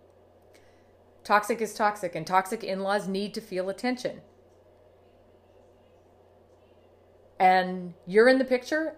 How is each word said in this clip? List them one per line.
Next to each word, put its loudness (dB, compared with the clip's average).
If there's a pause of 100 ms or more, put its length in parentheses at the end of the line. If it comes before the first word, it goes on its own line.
(1200)
Toxic 2
is -6
toxic, -2
and -6
toxic 0
in-laws -4
need -4
to -8
feel -6
attention. -6 (3250)
And 2 (120)
you're 6
in 6
the 2
picture, -2